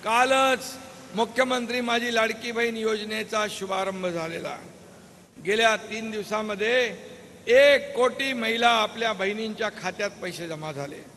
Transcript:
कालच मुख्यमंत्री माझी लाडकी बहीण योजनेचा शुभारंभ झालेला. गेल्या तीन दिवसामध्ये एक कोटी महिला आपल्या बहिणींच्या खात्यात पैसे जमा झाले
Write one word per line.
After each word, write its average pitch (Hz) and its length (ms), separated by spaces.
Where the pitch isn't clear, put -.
कालच 262 600
मुख्यमंत्री 240 680
माझी 240 340
लाडकी 226 360
बहीण 233 260
योजनेचा 214 720
शुभारंभ 190 580
झालेला. 165 500
गेल्या 220 300
तीन 220 360
दिवसामध्ये 214 840
एक 269 480
कोटी 254 380
महिला 226 360
आपल्या 220 440
बहिणींच्या 208 560
खात्यात 185 280
पैसे 175 380
जमा 156 240
झाले 139 320